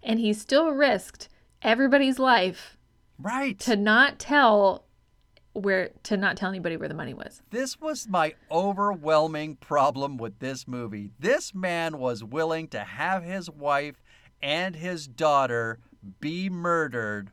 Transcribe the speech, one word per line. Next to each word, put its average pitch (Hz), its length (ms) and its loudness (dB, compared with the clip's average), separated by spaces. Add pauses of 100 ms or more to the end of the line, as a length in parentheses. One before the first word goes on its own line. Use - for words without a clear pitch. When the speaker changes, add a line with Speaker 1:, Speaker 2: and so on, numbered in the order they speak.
Speaker 1:
And 226 160 0
he 214 120 2
still 294 380 2
risked 269 580 -2 (360)
everybody's 262 540 4
life 220 580 2 (440)
Speaker 2:
Right. 240 400 -4
Speaker 1:
to 240 160 2
not 220 420 4
tell 208 680 4 (680)
where, 190 380 0 (120)
to 208 140 -2
not 190 200 0
tell 190 120 -4
anybody 175 280 -6
where 156 120 -8
the 151 60 -8
money 151 200 -10
was. - 260 -16 (100)
Speaker 2:
This 262 300 -6
was 302 280 -8
my 160 260 0 (160)
overwhelming 156 1040 0
problem 139 600 0
with 110 240 -10
this 131 260 -8
movie. 107 440 -10 (100)
This 208 340 -2
man 170 440 -4
was 120 260 -4
willing 160 460 -4
to 110 100 -8
have 151 420 -4
his 180 260 -10
wife 143 540 -2 (400)
and 165 320 -2
his 160 320 -8
daughter 123 720 2 (400)
be 175 320 -4
murdered 131 840 -2